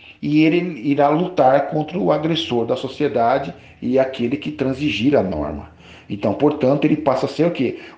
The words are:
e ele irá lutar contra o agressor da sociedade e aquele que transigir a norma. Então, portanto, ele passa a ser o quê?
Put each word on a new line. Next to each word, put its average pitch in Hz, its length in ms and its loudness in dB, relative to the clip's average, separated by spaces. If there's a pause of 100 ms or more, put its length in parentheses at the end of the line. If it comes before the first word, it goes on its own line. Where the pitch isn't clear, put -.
(220)
e 151 220 2
ele 165 380 2 (100)
irá 143 180 4
lutar 151 600 2
contra 156 280 -4
o 180 140 0
agressor 156 560 0
da 127 100 -2
sociedade 131 760 -2 (260)
e 123 160 -2
aquele 120 400 0
que - 140 -8
transigir 135 680 0
a 107 60 4
norma. 78 480 -6 (400)
Então, 101 240 -2
portanto, 147 500 2
ele 151 120 2
passa 135 280 0
a - 40 -4
ser 160 180 0
o 170 40 2
quê? 127 280 -4 (200)